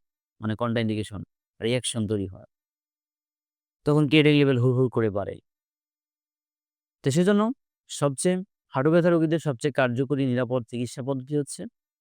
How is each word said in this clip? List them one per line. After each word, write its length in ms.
মানে 140
কন্ট্রাইন্ডিকেশন, 680
রিয়াকশন 480
তৈরি 200
হয়, 200
তখন 220
ক্রিয়েটিন 280
লেভেল 220
হুড় 180
হুড় 140
করে 200
বাড়ে। 260
তো 80
সেজন্য 300
সবচেয়ে, 480
হাঁটু 240
ব্যথা 180
রোগীদের 300
সবচেয়ে 320
কার্যকরী 540
নিরাপদ 380
চিকিৎসা 400
পদ্ধতি 340
হচ্ছে 240